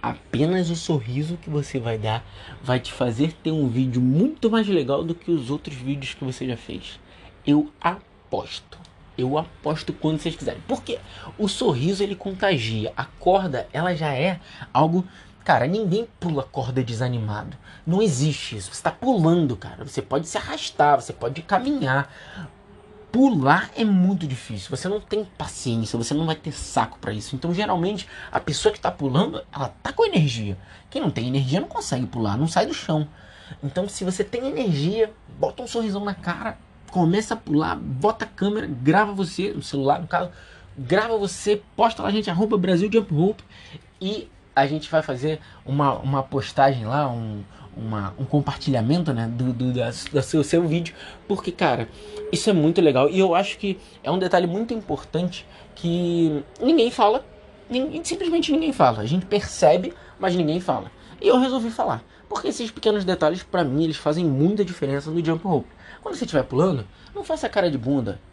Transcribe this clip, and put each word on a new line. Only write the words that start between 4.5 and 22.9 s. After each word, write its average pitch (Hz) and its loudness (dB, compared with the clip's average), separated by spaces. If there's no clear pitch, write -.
mais 220 2
legal 151 2
do 165 -2
que 170 -8
os 139 0
outros 143 -6
vídeos 135 -6
que - -10
você 127 -6
já 123 -4
fez. - -12
Eu 147 4
aposto. - -6
Eu 127 0
aposto 156 -4
quando 156 0
vocês 160 -4
quiserem. - -6
Porque - -4
o 214 0
sorriso, 190 0
ele 196 -2
contagia. 180 -2
A - -4
corda, 185 0
ela 175 0
já 151 -2
é 175 0
algo... 165 4
Cara, 131 4
ninguém 208 0
pula 156 -2
corda 123 -2
desanimado. 113 -4
Não 180 2
existe 147 0
isso. 95 -12
Você - -12
tá - 0
pulando, 170 4
cara. - -14
Você - -8
pode 160 -2
se - -4
arrastar, 147 0
você - -12
pode 139 -8
caminhar. 208 0